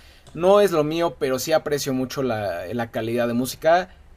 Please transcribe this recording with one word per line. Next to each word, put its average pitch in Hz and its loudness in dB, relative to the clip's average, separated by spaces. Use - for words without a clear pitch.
No 190 6
es 196 4
lo 156 2
mío, 165 -2
pero 131 -2
sí 156 -4
aprecio 147 0
mucho 131 -4
la, 101 -4
la 117 -4
calidad 117 -2
de 117 -2
música. 160 0